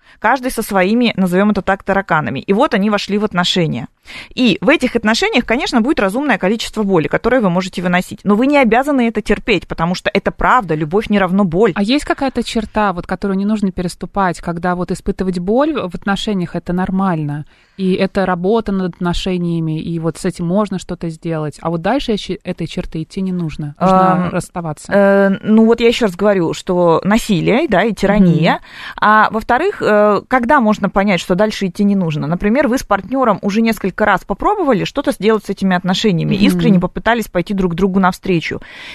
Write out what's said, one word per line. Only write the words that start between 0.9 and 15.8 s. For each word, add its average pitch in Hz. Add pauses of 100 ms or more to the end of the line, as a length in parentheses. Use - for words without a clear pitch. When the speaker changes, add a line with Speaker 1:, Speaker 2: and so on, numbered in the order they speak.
Speaker 1:
назовём 190
это 202
так, 190
тараканами, 160
и -
вот 254
они 214
вошли 208
в 208
отношения. 165 (480)
И 240
в 190
этих 262
отношениях, 233
конечно, 269
будет 277
разумное 220
количество 220
боли, 180
которое 240
вы 202
можете 185
выносить. 180
Но 202
вы 240
не 294
обязаны 254
это 226
терпеть, 196
потому 170
что -
это 196
правда, 185
любовь 165
не 208
равно 190
боль. 185
Speaker 2:
А 208
есть 254
какая-то 269
черта, 214
вот, 175
которую 190
не 196
нужно 208
переступать, 180
когда 175
вот 180
испытывать 185
боль 247
в 180